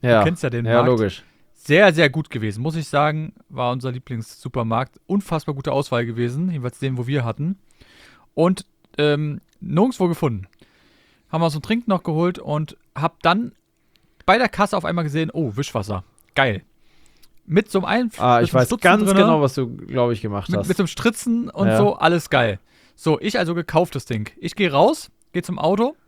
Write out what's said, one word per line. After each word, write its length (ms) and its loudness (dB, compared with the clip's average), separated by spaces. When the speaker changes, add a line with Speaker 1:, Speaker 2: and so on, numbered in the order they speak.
Speaker 1:
Ja. 200 4
Speaker 2:
Du 40 4
kennst 180 0
ja 80 -2
den 160 -4
Speaker 1:
Ja, 100 2
Speaker 2:
Markt. 120 4
Speaker 1:
logisch. 360 0
Speaker 2:
Sehr, 400 4
sehr 160 4
gut 200 -6
gewesen, 320 -6
muss 140 -4
ich 120 -6
sagen. 440 -2
War 240 -4
unser 180 -6
Lieblingssupermarkt. 1160 -6
Unfassbar 480 -2
gute 180 -4
Auswahl 340 0
gewesen, 440 -4
jedenfalls 280 -6
den, 200 -4
wo 80 -4
wir 180 -2
hatten. 340 -4
Und, 320 0
ähm, 420 0
nirgendwo 480 2
gefunden. 380 -2
Haben 100 -2
wir 60 2
uns 100 -2
ein 60 -6
Trinken 280 -2
noch 120 2
geholt 360 -2
und 380 -6
hab 280 -4
dann 300 0
bei 120 6
der 100 2
Kasse 280 0
auf 80 -2
einmal 200 -2
gesehen, 280 -2
oh, 240 -4
Wischwasser. 480 -4
Geil. 280 0
Mit 240 0
so 100 0
einem 60 -6
Einf-, 340 -2
Speaker 1:
Ah, 160 4
Speaker 2:
mit 80 4
Speaker 1:
ich 80 0
Speaker 2:
so 60 2
einem 40 6
Speaker 1:
weiß 60 2
Speaker 2:
Stutzen 160 -4
Speaker 1:
ganz 200 6
Speaker 2:
drinne. 160 4
Speaker 1:
genau, 200 4
was 140 2
du, 220 -4
glaub 360 0
ich, 80 -4
gemacht 300 -6
Speaker 2:
Mit, 100 0
Speaker 1:
hast. 80 -4
Speaker 2:
mit 80 0
so 60 0
einem 60 0
Stritzen 640 -2
und 180 0
Speaker 1:
Ja. 100 4
Speaker 2:
so, 180 4
alles 340 0
geil. 280 0
So, 240 0
ich 180 -2
also 160 0
gekauftes 500 -2
Ding. 340 -6
Ich 160 -8
geh 140 0
raus, 420 2
geh 100 -4
zum 160 -8
Auto. 380 0